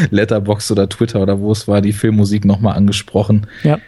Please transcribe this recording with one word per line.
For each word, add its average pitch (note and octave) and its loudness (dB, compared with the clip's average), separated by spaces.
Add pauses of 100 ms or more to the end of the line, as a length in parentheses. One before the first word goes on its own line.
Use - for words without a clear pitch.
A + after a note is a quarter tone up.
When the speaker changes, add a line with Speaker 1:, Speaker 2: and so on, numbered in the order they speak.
Speaker 1:
Letterboxd G#2 -2
oder G2 0
Twitter - -2
oder G2 0
wo G#2 -2
es G#2+ -2
war, G2+ 2
die G2+ 0
Filmmusik G#2 0
nochmal G2+ 2
angesprochen. G2+ 0 (180)
Speaker 2:
Ja. D3+ 2 (100)